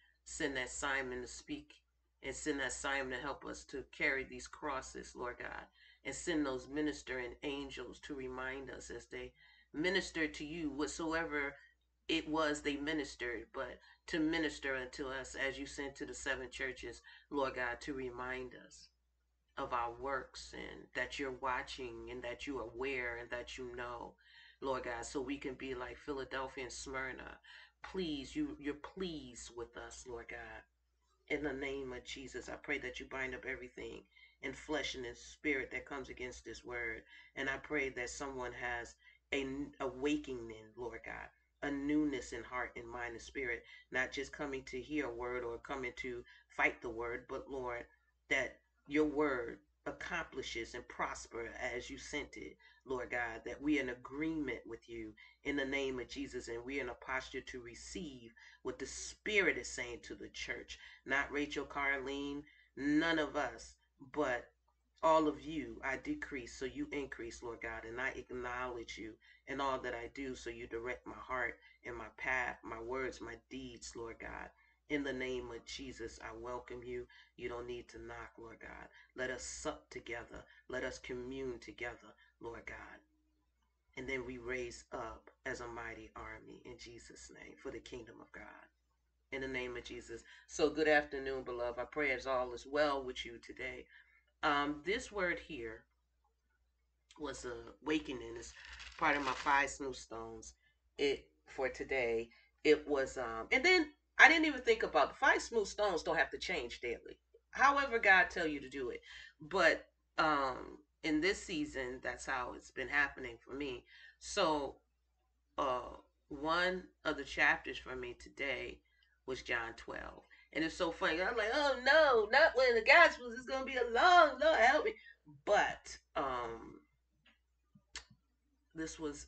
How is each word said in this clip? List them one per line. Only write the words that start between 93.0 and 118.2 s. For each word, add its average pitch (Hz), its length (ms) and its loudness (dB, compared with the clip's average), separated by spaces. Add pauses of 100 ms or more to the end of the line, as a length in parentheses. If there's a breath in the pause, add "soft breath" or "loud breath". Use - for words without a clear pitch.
with 127 220 -6
you 117 200 -12
today. 127 400 -8 (560 loud breath)
Um, 147 340 4 (100)
this 220 260 0
word 180 280 0 (100)
here 113 340 -8 (1400)
was 139 240 -4
a 123 120 -6 (280)
awakening. 131 540 0
It's 120 160 -12 (440 loud breath)
part 151 200 6
of 143 80 0
my 127 60 4
five 139 380 4
smooth 135 260 -4
stones. 113 580 -10 (440 soft breath)
It, 139 280 2 (220)
for 131 200 -2
today, 123 640 0 (340 loud breath)
it 147 240 8
was, 135 300 2
um, 113 340 -4
and 262 140 6
then 359 220 10 (320)
I 240 80 12
didn't 320 180 8
even 262 160 2
think 226 200 6
about - 280 6
the - 60 -12
five 320 260 6
smooth 214 260 2
stones 196 340 2
don't 165 160 2
have 143 140 4
to 143 80 -6
change 135 420 -2
daily. - 360 -6 (340)
However 269 480 6
God 190 300 8
tell 175 180 0
you 147 120 -2
to 131 100 -10
do 131 200 -4
it. - 120 -6 (380 loud breath)
But, 160 460 6 (320)
um, 139 640 2 (240)
in 151 180 4
this 196 200 4
season, 135 600 -2
that's 123 240 -4
how 127 300 -2
it's - 160 -14
been 131 160 -4
happening 135 580 0
for - 80 -10
me. 135 320 -4 (340 loud breath)
So, 151 580 2 (800)
uh, 127 380 0 (320)
one 175 540 2 (220)
of 151 120 2
the 139 60 -4
chapters 147 540 2
for 127 180 -8
me 123 240 -6
today 123 600 -4 (480 soft breath)